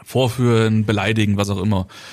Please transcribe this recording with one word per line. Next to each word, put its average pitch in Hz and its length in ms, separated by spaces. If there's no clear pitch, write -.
vorführen, 113 800
beleidigen, 104 520
was 101 140
auch 98 120
immer. 95 240